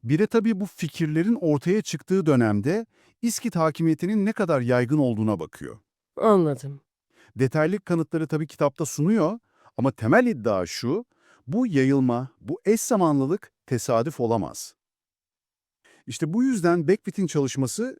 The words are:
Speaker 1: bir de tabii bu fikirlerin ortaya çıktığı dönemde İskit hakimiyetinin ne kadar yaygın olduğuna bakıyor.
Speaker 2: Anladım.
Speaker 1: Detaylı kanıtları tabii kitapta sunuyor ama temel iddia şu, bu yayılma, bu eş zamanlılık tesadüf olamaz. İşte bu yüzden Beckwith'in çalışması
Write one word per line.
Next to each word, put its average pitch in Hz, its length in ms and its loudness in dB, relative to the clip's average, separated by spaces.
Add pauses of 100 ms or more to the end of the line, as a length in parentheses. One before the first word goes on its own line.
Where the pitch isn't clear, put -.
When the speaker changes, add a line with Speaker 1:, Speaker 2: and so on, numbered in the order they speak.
Speaker 1:
bir 135 140 0
de 208 80 2
tabii 214 340 0
bu 202 60 -6
fikirlerin 165 680 -2
ortaya 175 480 0
çıktığı 185 440 -2
dönemde 127 600 2 (360)
İskit 226 340 -4
hakimiyetinin 165 680 0
ne 220 60 0
kadar 165 280 0
yaygın 123 380 2
olduğuna 110 420 0
bakıyor. 71 380 -14 (380)
Speaker 2:
Anladım. 147 640 2 (560)
Speaker 1:
Detaylı 156 440 2
kanıtları 160 460 -2
tabii 156 200 -4
kitapta 147 400 -2
sunuyor 190 520 0 (380)
ama 131 140 0
temel 190 360 2
iddia 107 400 -2
şu, 156 380 -6 (420)
bu 220 200 -2
yayılma, 131 640 2 (120)
bu 127 240 -10
eş 220 160 2
zamanlılık 160 720 0 (140)
tesadüf 120 540 -2
olamaz. 110 540 -2 (1300)
İşte 151 260 -6
bu 240 120 2
yüzden 175 440 0
Beckwith'in 196 380 0
çalışması 143 720 -4